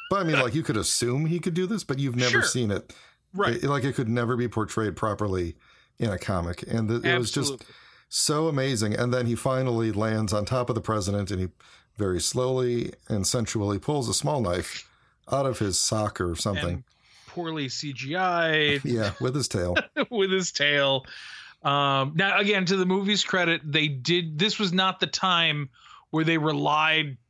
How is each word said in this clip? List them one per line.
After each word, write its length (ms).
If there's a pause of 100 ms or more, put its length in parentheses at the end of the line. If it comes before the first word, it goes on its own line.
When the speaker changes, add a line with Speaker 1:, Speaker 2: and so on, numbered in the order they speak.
Speaker 1:
But 120
I 20
mean, 160
like, 160
you 80
could 140
assume 500
he 120
could 140
do 140
this, 160
but 160
you've 160
never 160
Speaker 2:
Sure. 120
Speaker 1:
seen 280
it. 220 (400)
Speaker 2:
Right. 220
Speaker 1:
It, 140
like, 140
it 120
could 140
never 260
be 120
portrayed 480
properly 600 (440)
in 100
a 80
comic. 460
And 260
th-, 160
it 120
was 140
just 220
Speaker 2:
Absolutely. 220 (340)
Speaker 1:
so 380
amazing. 480
And 180
then 140
he 80
finally 560
lands 420
on 120
top 240
of 60
the 60
president, 500
and 80
he 80 (500)
very 220
slowly 720 (140)
and 180
sensually 540
pulls 300
a 40
small 280
knife 480 (420)
out 140
of 140
his 200
sock 400
or 160
something. 300 (100)
Speaker 2:
And 80 (440)
poorly 420
C 240
G 220
I. 680
Speaker 1:
<laughs> 20
Yeah, 380
with 140
his 120
tail. 280 (180)
Speaker 2:
<laughs> 160
With 220
his 200
tail. 540 (580)
Um, 520
now, 240
again, 260
to 120
the 80
movie's 380
credit, 400
they 240
did, 500
this 220
was 120
not 280
the 80
time 640 (420)
where 120
they 140
relied 800 (120)